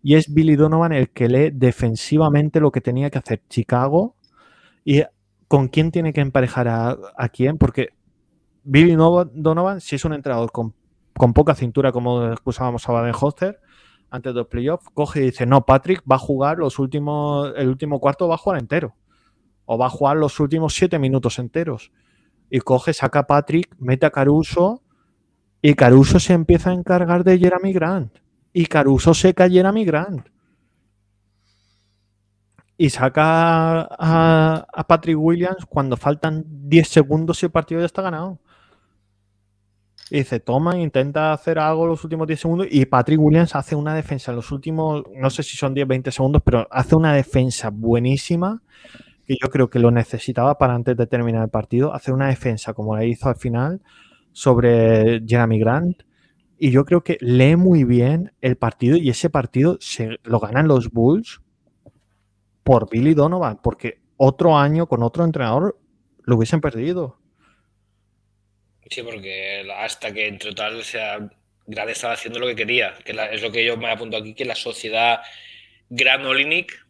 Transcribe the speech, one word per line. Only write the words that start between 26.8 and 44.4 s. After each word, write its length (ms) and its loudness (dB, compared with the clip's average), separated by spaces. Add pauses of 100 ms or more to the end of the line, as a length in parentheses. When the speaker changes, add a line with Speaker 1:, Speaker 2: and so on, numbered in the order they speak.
Speaker 1:
de 140 6
Jeremy 340 2
Grant. 460 -4 (340)
Y 140 0
Caruso 480 4
seca 300 4
a 60 4
Jeremy 340 2
Grant. 440 -4 (2500)
Y 140 2
saca 920 2
a, 880 2
a 140 -8
Patrick 320 2
Williams 480 -2
cuando 300 -2
faltan 500 -4
diez 420 2
segundos 540 0
y 40 -2
el 60 -4
partido 280 -4
ya 60 -2
está 160 -6
ganado. 380 -8 (1700)
Y 80 -2
dice, 200 -4
toma, 400 -2
intenta 540 -2
hacer 260 -4
algo 280 0
los 180 -4
últimos 220 -6
diez 140 -6
segundos. 300 -2
Y 160 4
Patrick 340 2
Williams 340 4
hace 220 -6
una 180 -4
defensa 380 -8
en 40 -6
los 160 -12